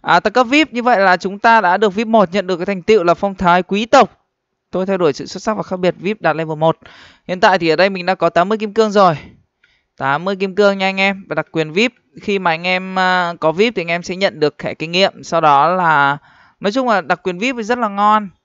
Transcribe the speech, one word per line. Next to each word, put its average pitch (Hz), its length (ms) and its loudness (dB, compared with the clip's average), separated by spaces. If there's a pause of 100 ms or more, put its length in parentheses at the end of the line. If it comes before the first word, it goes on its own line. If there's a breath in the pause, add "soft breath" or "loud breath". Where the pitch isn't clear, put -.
À, 165 200 2
tầng 208 120 -4
cấp 247 180 2
vip, 294 220 2
như 233 100 -6
vậy 233 180 2
là 185 160 4
chúng 196 220 -6
ta 226 220 4
đã 180 160 2
được 202 180 0
vip 220 120 -4
một, 214 260 2
nhận 190 140 -4
được 180 100 -2
cái 175 100 -6
thành 190 160 -6
tựu 214 220 4
là 170 100 4
phong 196 200 -4
thái 180 280 2
quý 208 240 -4
tộc. 240 320 4 (520)
Tôi 185 160 -4
theo 190 100 -2
đuổi 165 160 2
sự - 140 -8
xuất - 160 -14
sắc 220 120 -4
và 190 80 -8
khác 190 140 -8
biệt, 180 220 -2
vip 202 220 -6
đạt 156 160 0
level 156 220 -6
một. 160 200 0 (500 loud breath)
Hiện 180 120 -6
tại 214 180 4
thì 165 100 -2
ở 156 80 2
đây 190 140 2
mình 180 160 -6
đã 185 80 0
có 170 160 0
tám 175 180 0
mươi 220 100 -2
kim 208 160 -8
cương 220 160 2
rồi. 185 280 4 (760)
Tám 139 280 -4
mươi 196 120 -4
kim 190 180 -6
cương 196 240 2
nha 190 80 -2
anh 190 140 -4
em. 196 280 -2
Và 156 60 -6
đặc 156 180 -4
quyền 156 200 -4
vip, 147 200 0 (300)
khi 202 160 -4
mà 180 120 0
anh 165 160 -4
em, 185 320 -4
à, 185 420 0
có 160 120 0
vip 214 240 0
thì 180 60 -4
anh 165 60 -8
em 170 140 -4
sẽ 180 140 -10
nhận 185 240 -4
được 147 180 -2
thẻ - 160 -8
kinh 160 180 -10
nghiệm. 185 300 -2
Sau 165 180 -2
đó 147 280 4
là, 151 500 2 (420 soft breath)
nói 202 120 -4
chung 254 160 -2
là 202 120 2
đặc 165 220 -4
quyền 180 160 -6
vip 240 180 -4
rất 233 220 -4
là 233 100 -4
ngon. 208 400 0 (160)